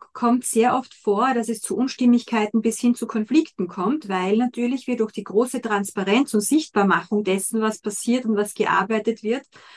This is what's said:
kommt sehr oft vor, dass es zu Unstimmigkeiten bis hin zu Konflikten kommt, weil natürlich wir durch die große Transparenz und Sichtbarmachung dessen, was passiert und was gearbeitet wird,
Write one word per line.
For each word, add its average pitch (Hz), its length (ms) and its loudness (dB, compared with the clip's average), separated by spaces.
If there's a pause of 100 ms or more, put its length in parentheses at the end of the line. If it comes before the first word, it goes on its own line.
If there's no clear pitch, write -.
(140)
kommt 240 320 0
sehr 247 300 2
oft 262 180 -6
vor, 220 400 0
dass 233 160 -2
es 214 120 -4
zu - 160 -6
Unstimmigkeiten 240 840 2
bis 220 180 -2
hin 240 160 2
zu 226 120 -6
Konflikten 226 600 0
kommt, 202 420 -4
weil 190 280 0
natürlich 240 500 -2
wir 240 100 -2
durch 220 140 -2
die 208 120 -8
große 240 380 0
Transparenz 202 720 0
und 214 80 2
Sichtbarmachung 208 800 2
dessen, 196 380 -2
was 220 180 -2
passiert 233 460 -2
und 220 100 0
was 208 180 -2
gearbeitet 208 680 0
wird, 233 220 -4 (320)